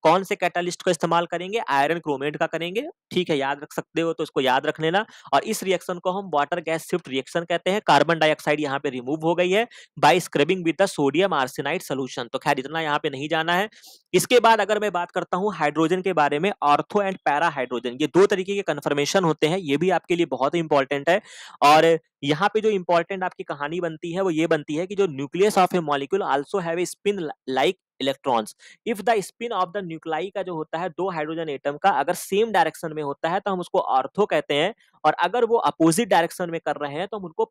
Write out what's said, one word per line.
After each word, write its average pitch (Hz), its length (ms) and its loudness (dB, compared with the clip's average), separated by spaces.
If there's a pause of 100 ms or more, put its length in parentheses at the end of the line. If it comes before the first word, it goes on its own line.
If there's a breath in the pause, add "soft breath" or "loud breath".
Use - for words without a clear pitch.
कौन 175 200 4
से 196 120 -4
कैटालिस्ट 175 480 -4
का 185 80 2
इस्तेमाल 170 340 0
करेंगे? 180 340 -6 (100)
आयरन 143 300 2
क्रोमेट 151 380 -4
का 165 100 0
करेंगे, 175 400 -6 (240)
ठीक 180 180 -2
है, 160 80 2
याद 139 260 -2
रख - 100 -18
सकते - 280 -4
हो 165 120 0
तो 160 100 -4
इसको 147 180 -2
याद 131 240 4
रख 151 160 -2
लेना। 180 240 0 (280 loud breath)
और 139 100 4
इस 214 200 -6
रिएक्शन 180 360 -2
को 185 120 -2
हम 190 220 -6
वाटर 147 280 0
गैस 160 280 -4
शिफ्ट 175 200 -4
रिएक्शन 135 340 -4
कहते 175 280 -2
हैं। 208 160 0
कार्बन 156 320 4
डाइऑक्साइड 151 400 2
यहाँ 139 200 -2
पे 143 100 -4
रिमूव 131 360 -6
हो 170 100 2
गई 180 160 0
है 220 160 0 (320 loud breath)
by 151 220 6
scrubbing 185 440 0
with 165 160 0
the 196 80 4
sodium 156 500 0
arsenide 143 480 -4
solution। 131 460 -6
तो 131 60 -4
खैर 143 200 0
इतना 147 220 -6
यहाँ 151 220 -2
पे 156 60 -2
नहीं 139 200 -8
जाना 160 260 0
है। 202 140 -2 (440 loud breath)
इसके 240 260 6
बाद 226 220 6
अगर 208 180 0
मैं 208 120 -2
बात 175 200 -6
करता 180 260 -4
हूँ 202 160 -2
हाइड्रोजन 160 480 2
के 185 120 -2
बारे 147 260 2
में, 196 120 0 (140)
ortho 151 380 2
and 190 260 -6
para 151 240 0
hydrogen, 127 480 -4
ये 151 60 0
दो 180 180 6
तरीके 196 300 -2
के 202 80 -4
कन्फर्मेशन 147 600 0
होते 156 240 2
हैं, 170 120 0
ये 143 180 -2
भी 175 140 2
आपके 175 240 -2
लिए 170 160 0
बहुत 135 240 -2
इंपॉर्टेंट 147 460 0
है। 170 200 2 (400 loud breath)
और 151 240 8 (380)
यहाँ 151 300 0
पे 220 80 2
जो 214 80 2
इंपॉर्टेंट 185 540 0
आपकी 180 200 -8
कहानी 151 380 -8
बनती 165 320 -6
है 180 80 -2
वो 190 80 0
ये 160 180 2
बनती 156 280 -2
है 170 120 -4
कि 202 80 -10
जो 196 140 2
nucleus 175 480 0
of 180 160 4
a 180 100 2
molecule 147 420 -2
also 143 360 -2
have 170 180 -4
a 180 60 0
spin 202 340 -4 (300)
like 135 280 2 (240)
electrons। 131 520 -2 (340 loud breath)
If 214 180 -4
the 233 160 4
spin 233 320 -10
of 185 200 -2
the 208 100 -6
nuclei 160 520 -6
का 202 80 -6
जो 175 120 -8
होता 160 240 -8
है 180 100 -6
दो 175 220 -4
हाइड्रोजन 160 380 -6
एटम 143 280 -6
का 190 120 2 (100)
अगर 180 160 0
सेम 214 360 -2
डायरेक्शन 160 440 -2
में 156 80 -8
होता 143 260 -4
है 185 100 -2
तो 208 120 -4
हम 185 80 -2
उसको 175 200 -2
ऑर्थो 131 460 0
कहते 151 280 0
हैं, 165 200 2 (300 soft breath)
और 156 180 4
अगर 202 240 0
वो 226 120 2
अपोजिट 165 520 2
डायरेक्शन 170 400 0
में 165 160 -6
कर 147 100 -2
रहे 143 180 -8
हैं 170 140 -6
तो 220 100 -10
हम 190 80 -10
उनको 196 260 -4